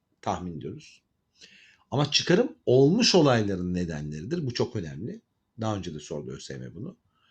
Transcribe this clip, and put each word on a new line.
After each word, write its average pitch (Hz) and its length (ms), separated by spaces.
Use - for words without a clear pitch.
tahmin 87 400
diyoruz. 98 420
Ama 143 200
çıkarım - 440
olmuş 143 500
olayların 104 580
nedenleridir. 85 720
Bu 123 80
çok - 220
önemli. 95 460
Daha 110 140
önce 87 180
de 76 60
sordu 73 320
ösm 65 440
bunu. 131 220